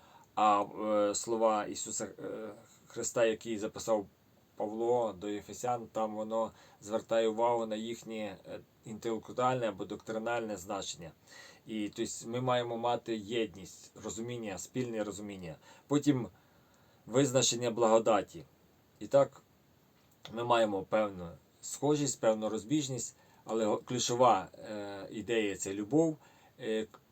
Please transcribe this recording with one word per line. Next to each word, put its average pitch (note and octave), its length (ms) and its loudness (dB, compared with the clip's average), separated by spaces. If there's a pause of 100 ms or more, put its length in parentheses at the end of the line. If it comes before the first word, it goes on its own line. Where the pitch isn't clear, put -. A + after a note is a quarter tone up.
(360)
А, G#2 280 6
е, G#2 520 2
слова A2 500 2
Ісуса, G#2+ 400 -6
е, G#2 440 -10 (380)
Христа, A#2 380 0
який A2+ 320 0
записав G#2+ 480 0 (500)
Павло A2+ 580 0
до F#2 140 -10
Ефесян, G#2+ 640 -4
там A2 240 -2
воно A2 360 -2 (300)
звертає A2 460 2
увагу A#2 380 2
на A2 100 -4
їхнє, A2 600 -6 (100)
е, G#2+ 120 -12 (260)
інтелектуальне A#2 840 -2
або G2 160 -6
доктринальне A2 720 -4
значення. F2 540 -8 (560)
І, G#2+ 220 -4
тобто, A2 220 -4 (160)
ми A#2+ 140 -4
маємо B2 360 0
мати A#2 400 -2
єдність, G#2 760 -6 (120)
розуміння, A2 540 -8
спільне A#2 460 -4
розуміння. G2 520 -10 (320)
Потім C#3+ 400 2 (800)
визначення A#2+ 640 2
благодаті. A2 720 4 (540)
І G#2 80 -10
так, C#3 340 4 (920)
ми A2+ 100 -4
маємо A2 400 4
певну G2 460 -2 (320)
схожість, C#3+ 580 0
певну A2 300 2
розбіжність, B2 640 -2 (300)
але A2+ 200 0
го-, G#2+ 120 2
ключова, A#2+ 720 2 (100)
е, G2+ 540 -10
ідея — G#2+ 460 0
це G2 160 -4
любов, C#3+ 440 2 (420)
е, A2 280 -2 (240)